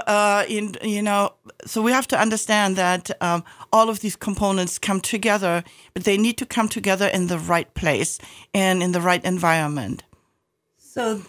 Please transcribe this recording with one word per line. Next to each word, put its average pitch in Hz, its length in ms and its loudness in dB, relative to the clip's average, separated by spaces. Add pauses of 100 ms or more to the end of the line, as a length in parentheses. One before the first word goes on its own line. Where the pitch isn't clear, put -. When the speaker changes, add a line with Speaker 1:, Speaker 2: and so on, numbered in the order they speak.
Speaker 1:
uh, 208 420 2
in, 208 360 -4
you 208 180 -2
know, 202 320 0 (320)
so - 160 -4
we 233 100 4
have 254 180 2
to - 100 2
understand 214 560 2
that, 180 340 0 (120)
um, 170 220 0 (280)
all 226 180 4
of 214 120 -4
these 208 140 -4
components 190 600 -2
come 190 240 -2
together, 196 600 0 (320)
but 185 80 -6
they 196 140 4
need 226 200 2
to 254 80 -6
come 220 240 -2
together 196 380 0
in 180 200 0
the 175 120 -2
right 170 340 -2
place 147 460 -2 (340)
and 190 300 2
in 180 80 0
the 175 100 0
right 180 240 2
environment. 160 760 0 (760)
Speaker 2:
So 220 520 -4